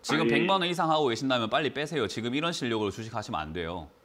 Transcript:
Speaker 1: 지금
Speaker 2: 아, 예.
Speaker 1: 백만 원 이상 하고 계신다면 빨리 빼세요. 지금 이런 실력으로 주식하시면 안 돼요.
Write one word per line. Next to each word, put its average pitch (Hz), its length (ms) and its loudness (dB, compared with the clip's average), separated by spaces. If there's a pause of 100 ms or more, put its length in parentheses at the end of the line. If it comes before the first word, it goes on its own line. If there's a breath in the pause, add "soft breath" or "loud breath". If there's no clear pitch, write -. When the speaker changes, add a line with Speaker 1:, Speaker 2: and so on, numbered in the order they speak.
Speaker 1:
지금 151 200 0
Speaker 2:
아, 160 40 4
예. 120 40 4
Speaker 1:
백만 180 320 4
원 175 80 0
이상 170 200 0
하고 156 180 4
계신다면 120 420 0
빨리 135 240 0
빼세요. 143 340 -2
지금 117 260 -4
이런 156 200 -2
실력으로 113 380 0
주식하시면 110 460 -6
안 78 140 -6
돼요. 82 380 -6 (160)